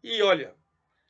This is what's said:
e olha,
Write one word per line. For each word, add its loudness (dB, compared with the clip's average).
e -4
olha, 0